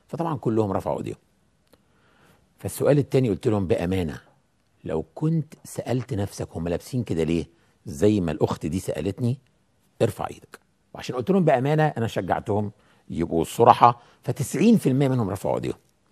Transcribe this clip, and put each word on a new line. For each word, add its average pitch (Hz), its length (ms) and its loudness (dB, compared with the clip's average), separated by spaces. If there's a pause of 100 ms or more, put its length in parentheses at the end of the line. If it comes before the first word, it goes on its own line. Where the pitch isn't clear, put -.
فطبعا 165 280 -4
كلهم 110 360 0
رفعوا 85 260 -2
ايديهم. 53 180 -8 (1400)
فالسؤال 127 400 2
التاني 131 320 2
قلت 95 180 -2
لهم: 101 180 2
"بأمانة، 87 540 -2 (640)
لو 82 200 -4 (100)
كنت 160 400 -2 (100)
سألت - 500 -6
نفسك 98 400 -6
هم 82 140 -6
لابسين 98 360 -6
كده 80 200 -2
ليه، 80 220 0 (400)
زي 98 340 2
ما 82 120 -2
الأخت - 340 -2
دي 82 140 -2
سألتني، 117 580 -4 (640)
ارفع - 280 -2
ايدك." - 360 -20 (280)
وعشان - 220 -10
قلت 127 140 -4
لهم 185 140 4
بأمانة، 147 380 4
أنا 131 240 0
شجعتهم 101 680 -2 (380)
يبقوا 82 340 0
صراحة، 120 560 6 (220)
فتسعين 160 540 2
في 151 120 0
المية 135 200 2
منهم 120 220 0
رفعوا 87 240 -2
ايديهم. 62 200 -4 (380)